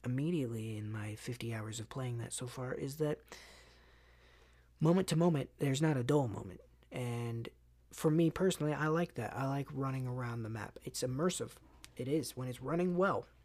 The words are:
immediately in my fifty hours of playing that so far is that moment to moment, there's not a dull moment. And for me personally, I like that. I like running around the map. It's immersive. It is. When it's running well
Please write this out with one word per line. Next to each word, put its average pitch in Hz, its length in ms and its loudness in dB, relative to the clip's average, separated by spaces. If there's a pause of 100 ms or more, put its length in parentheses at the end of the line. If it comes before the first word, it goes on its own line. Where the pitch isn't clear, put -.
immediately 123 720 0
in 107 140 -4
my 107 240 -4
fifty 117 380 -4
hours 110 260 -6
of 110 100 -8
playing 123 280 -4
that 113 160 -6
so 127 140 -6
far 127 260 -4
is 143 240 -4
that 156 220 0 (1600)
moment 175 260 6
to 160 80 0
moment, 160 340 4 (100)
there's 139 220 2
not 156 140 4
a 123 80 0
dull 143 240 4
moment. 95 320 -6 (320)
And 120 580 -4 (440)
for - 180 2
me 165 180 6
personally, 156 440 2
I 147 140 0
like 165 280 2
that. - 200 -4
I 135 120 0
like 139 260 -2
running 131 340 -2
around 123 360 -4
the 110 60 -4
map. 110 340 -6
It's - 200 -6
immersive. 131 480 0 (460)
It - 100 -4
is. 147 300 0
When 127 100 -4
it's 123 140 -6
running 175 360 2
well 202 280 4 (200)